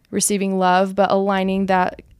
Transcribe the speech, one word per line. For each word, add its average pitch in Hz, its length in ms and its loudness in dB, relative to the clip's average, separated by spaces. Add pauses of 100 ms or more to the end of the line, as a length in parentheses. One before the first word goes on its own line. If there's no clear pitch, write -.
(100)
receiving 196 480 -2
love, 185 380 2
but 196 160 2
aligning 190 540 0
that 185 360 -2 (180)